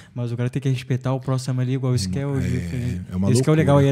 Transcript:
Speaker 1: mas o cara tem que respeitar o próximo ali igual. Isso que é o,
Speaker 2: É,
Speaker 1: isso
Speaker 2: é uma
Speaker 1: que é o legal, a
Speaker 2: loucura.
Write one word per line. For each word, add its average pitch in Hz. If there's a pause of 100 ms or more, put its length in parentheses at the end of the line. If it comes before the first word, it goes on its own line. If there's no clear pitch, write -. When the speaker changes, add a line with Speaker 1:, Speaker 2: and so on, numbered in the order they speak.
(140)
Speaker 1:
mas 120
o 120
cara 123
tem 131
que 135
respeitar 127
o 135
próximo 127
ali 127
igual. 127
Isso 98
que 90
é 139
o, 139
Speaker 2:
É, 90
Speaker 1:
isso 90 (100)
Speaker 2:
é 90
uma 98
Speaker 1:
que 127
é -
o -
legal, 143
a 143
Speaker 2:
loucura. 139